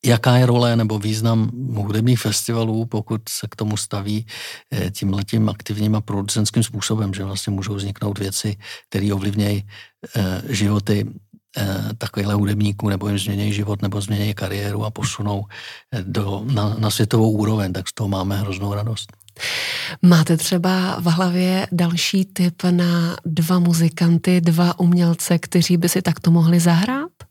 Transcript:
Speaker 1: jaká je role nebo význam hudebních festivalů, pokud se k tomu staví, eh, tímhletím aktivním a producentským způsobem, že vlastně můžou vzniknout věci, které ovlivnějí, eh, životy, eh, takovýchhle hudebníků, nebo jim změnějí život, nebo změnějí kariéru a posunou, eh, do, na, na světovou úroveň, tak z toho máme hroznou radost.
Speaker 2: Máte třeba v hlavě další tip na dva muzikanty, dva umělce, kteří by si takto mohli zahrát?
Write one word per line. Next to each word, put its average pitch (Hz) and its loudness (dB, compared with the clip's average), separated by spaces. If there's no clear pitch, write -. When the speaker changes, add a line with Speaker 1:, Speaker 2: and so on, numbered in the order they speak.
Speaker 1:
jaká 120 4
je 127 6
role 120 4
nebo 110 0
význam 110 0
hudebních 110 2
festivalů, 113 -2
pokud 110 -4
se - -8
k - -20
tomu 107 -2
staví, 104 -4
eh, 92 -2
tímhletím 101 -2
aktivním 107 -2
a 107 0
producentským 104 -2
způsobem, 107 -2
že 98 -8
vlastně 98 -6
můžou 98 -4
vzniknout 98 -6
věci, 98 -4
které 101 0
ovlivnějí, 101 -2
eh, 95 -2
životy, 101 0
eh, 104 -2
takovýchhle 101 -4
hudebníků, 104 0
nebo 98 -2
jim 101 0
změnějí 101 -2
život, 101 -4
nebo 101 -2
změnějí 104 -2
kariéru 101 -6
a 107 -4
posunou, 104 -4
eh, 101 -6
do, 101 -4
na, 107 0
na 107 0
světovou 110 2
úroveň, 107 0
tak 92 -6
z - -10
toho 104 -4
máme 98 -2
hroznou 98 -4
radost. 107 -6
Speaker 2:
Máte 170 6
třeba 185 0
v 170 -6
hlavě 180 2
další 175 0
tip 180 0
na 175 2
dva 170 2
muzikanty, 170 4
dva 170 2
umělce, 170 4
kteří 175 2
by 175 2
si 190 0
takto - 2
mohli 170 6
zahrát? 208 2